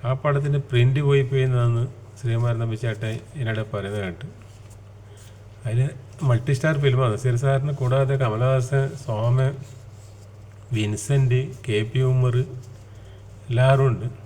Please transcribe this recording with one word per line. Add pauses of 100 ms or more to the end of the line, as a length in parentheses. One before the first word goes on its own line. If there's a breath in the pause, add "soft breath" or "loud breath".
ആ (140)
പടത്തിൻ്റെ (100)
പ്രിന്റ്
പോയി
പോയി
എന്നാണ് (380)
ശ്രീകുമാരൻ
തമ്പി
ചേട്ടൻ (240)
ഇതിനിടെ
പറയുന്നത്
കേട്ട്. (1400 loud breath)
അതിൽ (480)
മൾട്ടി
സ്റ്റാർ
ഫിലിമാണ്.
നസീർ (100)
സാറിനെ
കൂടാതെ
കമലഹാസൻ, (200)
സോമൻ, (1200)
വിൻസെൻ്റ്, (260)
കെ (140)
പി (100)
ഉമ്മർ (1120 loud breath)
എല്ലാവരും
ഉണ്ട്. (200)